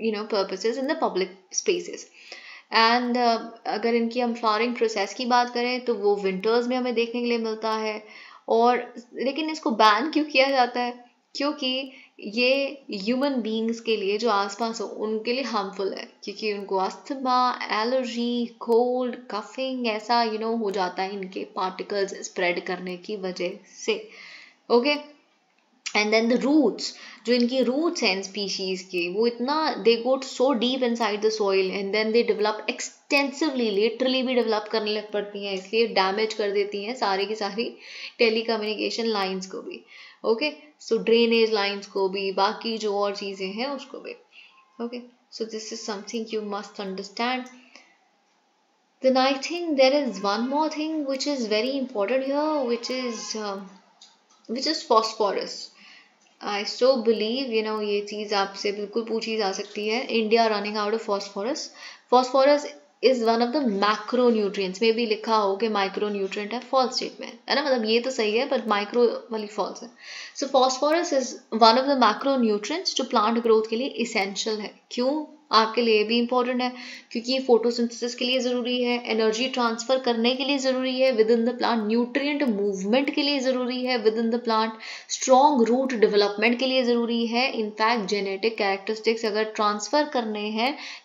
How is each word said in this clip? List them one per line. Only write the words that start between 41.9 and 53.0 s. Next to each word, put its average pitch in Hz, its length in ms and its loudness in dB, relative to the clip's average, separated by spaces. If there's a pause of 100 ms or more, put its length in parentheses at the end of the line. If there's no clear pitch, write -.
भी, 196 220 -4
बाकी 214 460 0
जो 208 180 -4
और 202 200 -2
चीज़ें 190 320 -8
हैं 220 200 -6
उसको 277 320 -10
भी। - 160 -14 (680)
Okay, 240 200 -8 (320)
so 220 200 -8
this 220 200 -10
is 226 160 -12
something 220 440 -8
you 214 80 -2 (120)
must 202 340 -10
understand। 233 560 -6 (1600)
Then 262 120 4
I 262 140 4 (160)
think 330 340 -4
there 262 220 6
is 196 200 -6
one 214 260 0
more 294 280 0
thing 311 340 -4
which 269 160 -4
is 269 200 -2
very 220 340 0
important 247 460 -2
here, 294 440 0
which 240 200 -4
is, 240 460 -6